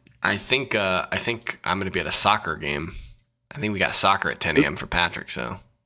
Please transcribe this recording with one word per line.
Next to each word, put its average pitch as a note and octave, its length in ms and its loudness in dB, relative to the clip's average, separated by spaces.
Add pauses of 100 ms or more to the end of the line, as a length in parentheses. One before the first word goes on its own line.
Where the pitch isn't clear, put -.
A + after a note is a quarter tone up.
(220)
I G2 140 0
think, B2+ 400 0
uh, F#2 340 2
I F#2+ 80 -2
think - 460 -6
I'm F#2+ 160 0
gonna F#2+ 100 -2
be F#2 80 -2
at E2 80 -2
a - 60 -4
soccer G2+ 420 2
game. D2+ 400 -4 (600)
I - 60 -12
think G#2+ 140 -2
we F#2+ 60 -4
got D#2+ 140 2
soccer F#2+ 360 4
at - 100 -6
ten D#2 160 0
A - 80 8
M C#2 120 0
for - 100 -8
Patrick. - 420 0
So B1 300 -6 (280)